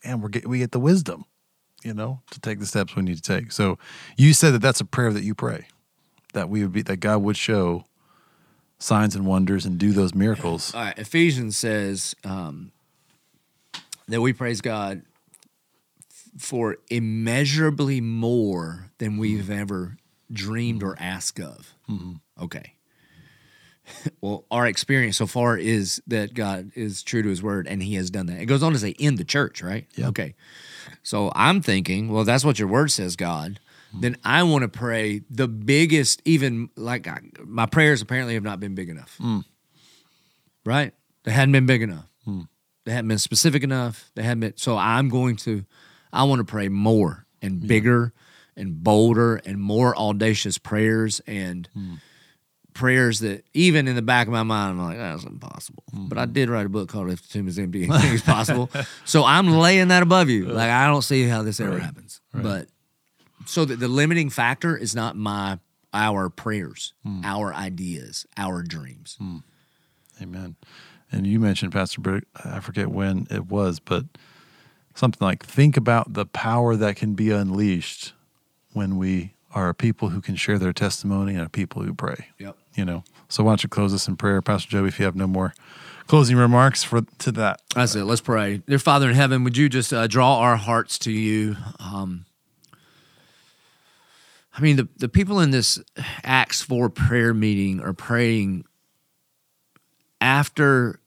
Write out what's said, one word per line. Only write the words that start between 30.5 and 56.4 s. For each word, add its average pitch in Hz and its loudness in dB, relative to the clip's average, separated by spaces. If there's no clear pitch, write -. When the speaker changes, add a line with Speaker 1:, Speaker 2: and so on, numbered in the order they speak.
Speaker 2:
So 104 -4
I'm 160 4
thinking, 95 0
well, 110 0
that's 127 2
what 135 2
your 104 -2
word 139 2
says, 90 -4
God. 85 -6
Speaker 1:
Mm. 92 -12
Speaker 2:
Then 120 -2
I 139 4
wanna 147 4
pray 110 -2
the 127 0
biggest, 139 2
even, 131 2
like, 117 -6
I, 82 -10
my 113 -2
prayers 151 4
apparently 123 -4
have 110 -4
not 101 -8
been 98 -8
big 92 -8
enough. 73 -16
Speaker 1:
Mm. 110 -4
Speaker 2:
Right? 127 0
They 113 -4
hadn't 139 6
been 135 6
big 123 4
enough. 85 -8
Speaker 1:
Mm. 92 -8
Speaker 2:
They 113 -6
hadn't 117 -4
been 107 2
specific 135 2
enough. 127 -4
They 110 -6
hadn't 117 -2
been, 107 -4
so 113 -2
I'm 117 2
going 123 0
to, 104 -4
I - 0
wanna 131 2
pray 101 -4
more 101 2
and 95 -6
Speaker 1:
Yeah. 107 -6
Speaker 2:
bigger 117 2
and 85 -8
bolder 113 6
and 98 -6
more 107 2
audacious 104 0
prayers 110 0
and 92 -8
Speaker 1:
Mm. 90 -12
Speaker 2:
Prayers 127 2
that 104 -6
even 147 4
in 127 0
the 117 0
back 120 4
of 117 -4
my 113 0
mind, 104 -2
I'm 90 -4
like, 87 -6
"That's 87 -10
impossible." - -18
Speaker 1:
Mm-hmm. 98 -10
Speaker 2:
But 107 -6
I 123 -2
did 120 0